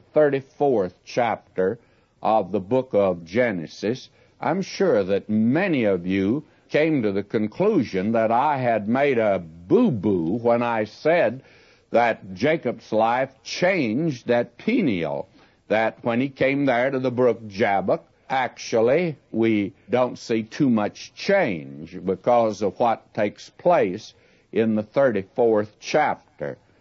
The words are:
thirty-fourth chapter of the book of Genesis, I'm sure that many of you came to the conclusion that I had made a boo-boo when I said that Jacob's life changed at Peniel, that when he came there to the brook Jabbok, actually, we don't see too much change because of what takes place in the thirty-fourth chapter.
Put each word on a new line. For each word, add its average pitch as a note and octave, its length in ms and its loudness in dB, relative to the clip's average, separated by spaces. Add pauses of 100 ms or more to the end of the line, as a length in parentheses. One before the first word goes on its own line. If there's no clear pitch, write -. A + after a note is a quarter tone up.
(120)
thirty-fourth C3+ 800 2 (100)
chapter G#2+ 760 -2 (440)
of G2+ 300 0
the G#2 80 -2
book B2 320 -2
of F#2 320 0
Genesis, G2+ 840 -4 (280)
I'm E3 220 -4
sure D#3+ 440 0
that G2 260 -2
many B2+ 540 0
of F#2+ 220 0
you G2 380 0 (240)
came D3+ 320 0
to G#2 120 0
the G2 100 -2
conclusion A2 880 -2
that A2+ 180 2
I C3+ 280 0
had A2+ 320 -2
made C3+ 260 2
a G#2 220 2
boo-boo F#2 1040 0
when A#2 200 2
I A#2 220 -2
said C3+ 600 0 (480)
that A2+ 420 0
Jacob's B2+ 580 -2
life A#2 400 0 (100)
changed D3+ 880 -2
at A#2+ 280 0
Peniel, G2 720 -2 (380)
that A2 340 0
when A#2 180 0
he C#3 80 -2
came C#3 380 0
there B2+ 240 2
to C3+ 80 -4
the B2+ 120 -2
brook A#2 380 2
Jabbok, G2+ 560 0 (240)
actually, C3 880 0 (160)
we A2 400 0 (160)
don't B2 300 0
see A2+ 240 -4
too C3+ 260 -2
much G#2+ 460 -2
change E2 920 -2
because A2 560 0
of G2+ 180 -4
what A#2 360 -2
takes - 340 -4
place A#2 640 0 (380)
in A2 240 0
the G#2+ 80 0
thirty-fourth A2 960 0
chapter. - 800 -4 (240)